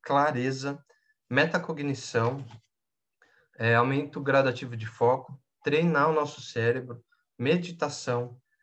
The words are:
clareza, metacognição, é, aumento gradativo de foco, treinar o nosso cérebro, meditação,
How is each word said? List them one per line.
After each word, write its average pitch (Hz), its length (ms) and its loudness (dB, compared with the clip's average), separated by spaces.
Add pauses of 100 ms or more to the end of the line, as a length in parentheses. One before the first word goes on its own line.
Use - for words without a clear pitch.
clareza, 139 800 0 (480)
metacognição, 139 1160 -2 (1120)
é, 113 180 4
aumento 135 460 0
gradativo 135 560 0
de 110 100 -8
foco, - 500 0 (240)
treinar 156 480 2
o 156 40 2
nosso 147 280 -2
cérebro, 120 600 -2 (340)
meditação, 135 1000 -4 (240)